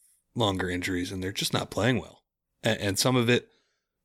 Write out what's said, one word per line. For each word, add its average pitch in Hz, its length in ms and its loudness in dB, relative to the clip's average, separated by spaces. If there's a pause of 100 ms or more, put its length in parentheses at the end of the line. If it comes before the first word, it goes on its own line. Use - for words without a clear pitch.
(360)
longer 95 340 0
injuries, 90 420 -2
and 95 100 -8
they're 95 100 -4
just - 220 -4
not 92 160 -2
playing 113 300 0
well. - 240 -12 (400)
And, 113 160 2
and 101 200 -2
some 127 160 2
of 120 140 4
it 120 200 2 (560)